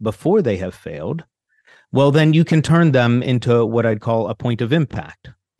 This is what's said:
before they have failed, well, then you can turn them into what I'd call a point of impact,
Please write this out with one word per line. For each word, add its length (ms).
before 400
they 140
have 180
failed, 500
well, 180
then 220
you 120
can 180
turn 280
them 320
into 420
what 220
I'd 140
call 280
a 60
point 260
of 120
impact, 580